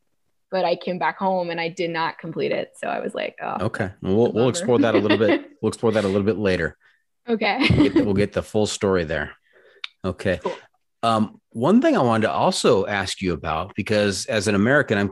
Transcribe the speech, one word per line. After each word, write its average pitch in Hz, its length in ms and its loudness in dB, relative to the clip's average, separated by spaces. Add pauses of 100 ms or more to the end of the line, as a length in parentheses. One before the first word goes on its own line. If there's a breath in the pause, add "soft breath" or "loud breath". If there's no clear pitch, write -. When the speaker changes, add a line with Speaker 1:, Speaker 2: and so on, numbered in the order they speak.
(520)
Speaker 1:
but 185 140 -2
I 175 100 0
came 180 220 -6
back 160 220 -4
home 185 320 -2
and 165 100 -6
I 165 80 -4
did 170 220 -4
not 165 260 -4
complete 147 340 -6
it. - 260 -4
So - 100 -8
I - 140 -4
was - 120 -8
like, - 260 -6
"Oh, - 280 -6
Speaker 2:
Okay. 101 240 -6 (100)
Well, 92 140 0
we'll, 113 80 4
we'll 117 100 2
Speaker 1:
bummer." 120 160 2
Speaker 2:
explore 123 300 0
that 113 160 2
a - 20 4
little - 220 2
bit. - 260 2 (100)
Speaker 1:
<laughs> - 60 -12
Speaker 2:
We'll 110 60 -2
explore 113 240 0
that 104 140 2
a - 20 0
little 98 160 2
bit 107 140 0
later. 90 380 0 (520 soft breath)
Speaker 1:
Okay. 214 300 -2 (120)
Speaker 2:
We'll - 140 4
get - 100 2
the, 311 120 4
we'll - 100 0
get 101 180 2
the - 80 -2
full 107 240 0
story 95 380 0
there. 76 320 -4 (680 loud breath)
Okay. 92 380 -2
Speaker 1:
Cool. - 140 -6 (480 loud breath)
Speaker 2:
Um, 110 460 0
one 170 320 4
thing 320 140 2
I 185 60 2
wanted 113 260 2
to 85 40 -2
also 120 560 2
ask 98 340 -4
you 90 120 0
about, 80 420 -6
because 104 500 0
as 107 220 -2
an 107 80 2
American, 117 420 2
I'm, 101 140 0